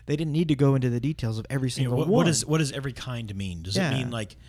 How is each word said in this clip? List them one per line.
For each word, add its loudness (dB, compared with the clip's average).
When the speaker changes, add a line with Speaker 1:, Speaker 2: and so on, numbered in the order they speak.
Speaker 1:
they 0
didn't -2
need 2
to 4
go 6
into 2
the 0
details -2
of -8
every -2
Speaker 2:
You -2
know, -6
Speaker 1:
single 0
Speaker 2:
what, 2
Speaker 1:
one. 4
Speaker 2:
what 6
is, 0
what 2
does 0
every -8
kind -8
mean? -6
Does -4
Speaker 1:
Yeah. 0
Speaker 2:
it 0
mean, -2
like, -8